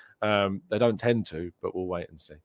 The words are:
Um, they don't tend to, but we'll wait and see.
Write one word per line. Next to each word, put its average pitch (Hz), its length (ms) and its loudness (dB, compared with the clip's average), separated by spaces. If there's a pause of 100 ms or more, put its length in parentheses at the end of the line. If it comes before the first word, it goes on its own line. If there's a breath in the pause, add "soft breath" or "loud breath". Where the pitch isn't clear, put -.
(220 soft breath)
Um, 101 480 2
they 107 80 0
don't 113 220 4
tend 113 280 2
to, 85 240 -8 (100)
but 95 140 -6
we'll 92 120 -4
wait 87 220 -6
and 80 100 -20
see. 76 260 -20